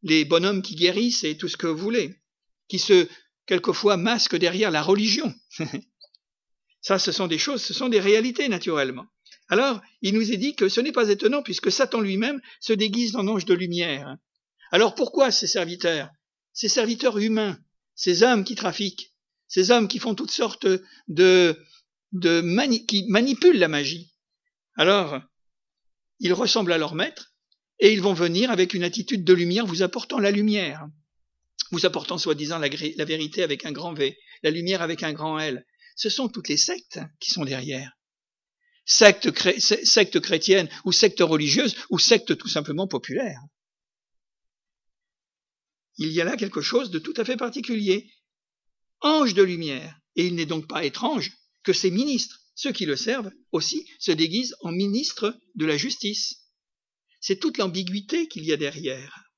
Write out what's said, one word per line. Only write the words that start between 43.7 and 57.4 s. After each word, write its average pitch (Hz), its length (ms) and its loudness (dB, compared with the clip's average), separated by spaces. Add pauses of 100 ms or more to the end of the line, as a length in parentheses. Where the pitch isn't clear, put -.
Il 156 140 -4
y 165 100 0
a 170 40 2
là 247 120 -4
quelque 196 240 -6
chose 233 300 -2
de 170 80 -4
tout 311 180 -10
à 226 80 -2
fait 247 120 -4
particulier. 226 760 -4 (880)
Ange 294 340 2
de 196 100 6
lumière, 160 560 -4 (160)
et 175 120 2
il 175 80 -2
n'est 165 100 -2
donc 156 220 -6
pas 160 160 -6
étrange 214 480 -2 (320)
que 190 100 2
ces 190 160 0
ministres, 247 520 -4 (120)
ceux - 180 -6
qui 196 140 -4
le 147 100 -2
servent 233 360 -6 (200)
aussi, - 360 -4 (120)
se - 120 -2
déguisent 170 500 -2
en 170 100 -8
ministres 202 680 -4 (160)
de 156 100 -2
la 151 120 0
justice. 208 600 -6 (840)
C'est 196 200 -4
toute 302 200 -4